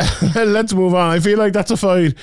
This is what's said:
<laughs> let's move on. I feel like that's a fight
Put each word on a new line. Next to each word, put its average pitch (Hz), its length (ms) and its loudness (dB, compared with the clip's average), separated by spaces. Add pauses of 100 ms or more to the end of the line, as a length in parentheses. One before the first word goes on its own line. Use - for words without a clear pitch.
<laughs> - 260 -2
let's 220 380 0
move 185 200 0
on. 175 200 2
I 170 80 0
feel 208 180 0
like 208 140 0
that's 202 180 -2
a 226 60 -2
fight 180 460 0